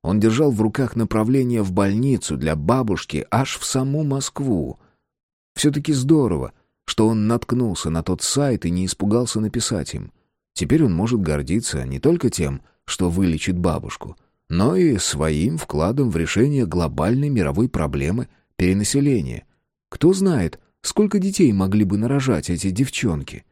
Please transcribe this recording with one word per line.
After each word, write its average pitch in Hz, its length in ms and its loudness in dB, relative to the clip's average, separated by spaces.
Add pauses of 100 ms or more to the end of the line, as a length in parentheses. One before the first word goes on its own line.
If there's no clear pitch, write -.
Он 95 160 2
держал 117 300 4
в 107 100 0
руках 110 360 0
направление 117 640 0
в 92 100 -2
больницу 101 640 0
для 78 200 -2
бабушки 95 760 -2
аж - 280 0
в - 60 -10
саму 139 400 -2
Москву. 135 760 -2 (760)
Все-таки 147 400 0
здорово, 127 580 2 (320)
что 110 240 2
он 110 180 2
наткнулся 117 640 -2
на 80 140 -2
тот 90 180 -4
сайт 135 460 0
и 85 40 0
не 90 140 0
испугался 110 560 0
написать 107 540 -4
им. 55 180 -12 (400)
Теперь 147 320 2
он 104 80 2
может 107 300 0
гордиться 73 640 -2
не 65 140 -8
только 170 280 2
тем, 69 320 -2 (240)
что - 240 -2
вылечит 87 500 0
бабушку, 85 600 -4 (320)
но 104 260 2
и 160 220 4
своим 78 580 0
вкладом 104 540 0
в 85 80 -2
решение 120 480 2
глобальной 87 640 0
мировой 101 400 0
проблемы 78 580 -2 (280)
перенаселения. 98 880 0 (420)
Кто 170 240 4
знает, 180 480 0 (220)
сколько 208 360 0
детей 190 360 4
могли 98 300 2
бы 98 120 0
нарожать 123 540 0
эти 90 180 -2
девчонки. 92 840 -4